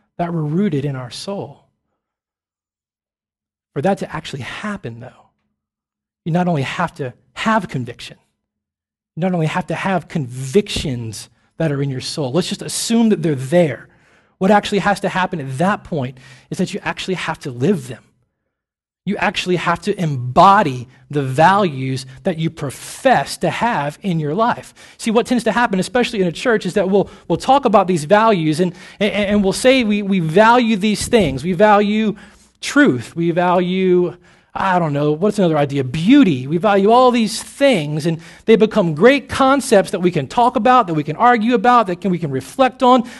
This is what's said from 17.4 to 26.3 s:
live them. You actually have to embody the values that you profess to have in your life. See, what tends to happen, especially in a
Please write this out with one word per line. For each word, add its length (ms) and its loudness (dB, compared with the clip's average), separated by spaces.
live 380 -2
them. 160 -16
You 100 -4
actually 400 -2
have 280 -2
to 140 -4
embody 920 2
the 140 -2
values 840 0
that 140 -4
you 120 -2
profess 880 -2
to 120 -2
have 520 -4
in 180 -2
your 160 -4
life. 380 -2
See, 140 -4
what 160 2
tends 180 0
to 80 0
happen, 260 0
especially 400 -2
in 80 0
a 60 -4